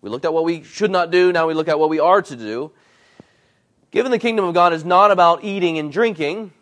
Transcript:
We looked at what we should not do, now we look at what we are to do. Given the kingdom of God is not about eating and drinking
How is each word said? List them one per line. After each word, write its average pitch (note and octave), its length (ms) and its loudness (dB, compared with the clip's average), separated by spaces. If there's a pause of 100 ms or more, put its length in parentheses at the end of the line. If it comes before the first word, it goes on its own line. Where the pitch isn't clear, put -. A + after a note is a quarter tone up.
We G2+ 80 -12
looked C3 160 -6
at D#3+ 80 -2
what E3 100 0
we E3+ 180 -4
should G3+ 300 -4
not F3 180 0
do, F3+ 220 4
now E3 160 0
we D#3+ 60 -2
look D#3 140 -2
at D#3 120 0
what D#3+ 80 2
we D#3 100 -2
are F3+ 240 4
to C#3 140 -14
do. A#2 340 -8 (1200)
Given B3 220 -2
the A#3 80 -2
kingdom A3+ 240 -2
of E3+ 100 -4
God F3 180 4
is D#3+ 120 -6
not F#3 260 4
about F3 320 4
eating F3+ 360 -4
and D3+ 120 -6
drinking F#3 720 -4